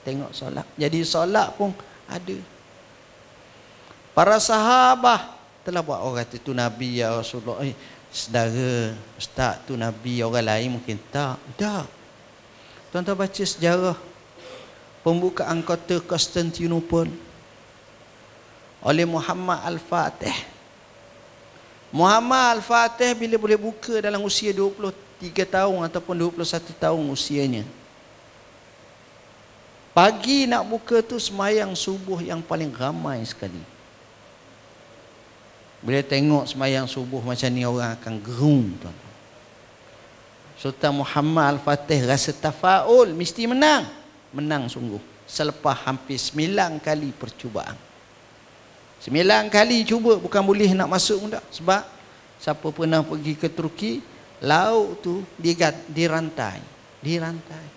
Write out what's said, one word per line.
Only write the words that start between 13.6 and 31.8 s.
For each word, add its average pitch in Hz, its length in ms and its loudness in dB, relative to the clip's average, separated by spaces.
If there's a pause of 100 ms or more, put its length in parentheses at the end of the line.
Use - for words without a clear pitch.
pembukaan 165 640 0
kota 170 400 -2
Konstantinopel 165 1040 0 (1800)
oleh 160 240 2
Muhammad 170 560 -2
Al-Fatih. 165 720 -4 (1500)
Muhammad 233 680 4
Al-Fatih 233 560 2
bila 226 240 0
boleh 214 160 4
buka 220 420 -4
dalam 208 240 -2
usia 208 300 -2
dua 196 180 0
puluh 202 220 -6 (240)
tiga 180 320 -4
tahun 190 400 0
ataupun 175 260 -6
dua 170 160 0
puluh 170 160 -6
satu 165 300 -6
tahun 160 320 0
usianya. 139 580 -2 (2250)
Pagi 220 560 4
nak 240 200 0
buka 226 360 0
tu 233 200 -6
semayang 196 520 0
subuh 190 440 -4